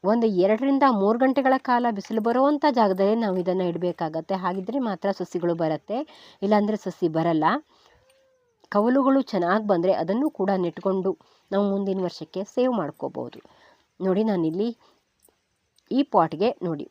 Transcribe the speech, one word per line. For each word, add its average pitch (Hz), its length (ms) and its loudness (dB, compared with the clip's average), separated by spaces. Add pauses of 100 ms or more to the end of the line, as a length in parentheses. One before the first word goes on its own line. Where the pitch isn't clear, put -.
(120)
ಒಂದು 226 140 2 (180)
ಎರಡರಿಂದ 262 400 2 (160)
ಮೂರು 208 240 2
ಗಂಟೆಗಳ 262 300 2 (160)
ಕಾಲ 240 160 2 (100)
ಬಿಸಿಲು 220 320 -4
ಬರುವಂಥ 277 360 2 (140)
ಜಾಗದಲ್ಲೇ 202 460 4
ನಾವು 190 180 -2
ಇದನ್ನು 185 280 0
ಇಡಬೇಕಾಗತ್ತೆ. 165 640 -4 (100)
ಹಾಗಿದ್ರೆ 190 340 -4 (120)
ಮಾತ್ರ 196 180 -4 (100)
ಸಸಿಗಳು 175 460 -2
ಬರುತ್ತೆ, 156 340 -4 (460)
ಇಲ್ಲಾಂದರೆ 208 400 2
ಸಸಿ 180 240 -4 (100)
ಬರಲ್ಲ. 160 260 0 (1300)
ಕವಲುಗಳು 262 460 4 (120)
ಚೆನ್ನಾಗಿ 190 400 0
ಬಂದರೆ 180 200 2 (100)
ಅದನ್ನು 208 240 0 (120)
ಕೂಡ 196 120 0 (140)
ನೆಟ್ಕೊಂಡು 185 460 -2 (420)
ನಾವು 202 200 2
ಮುಂದಿನ 196 340 -2
ವರ್ಷಕ್ಕೆ - 340 -10 (140)
ಸೇವ್ 254 260 0
ಮಾಡ್ಕೋಬೋದು. 139 580 -8 (680)
ನೋಡಿ, 190 240 2
ನಾನಿಲ್ಲಿ 180 380 -2 (1300)
ಈ - 20 2 (120)
ಪಾಟ್ಗೆ 170 360 2 (180)
ನೋಡಿ 156 240 -6